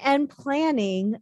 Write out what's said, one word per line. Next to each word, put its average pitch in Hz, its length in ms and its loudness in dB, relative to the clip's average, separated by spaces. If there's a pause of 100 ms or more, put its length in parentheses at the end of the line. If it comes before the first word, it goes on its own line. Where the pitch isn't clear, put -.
and 277 260 2
planning 226 920 -2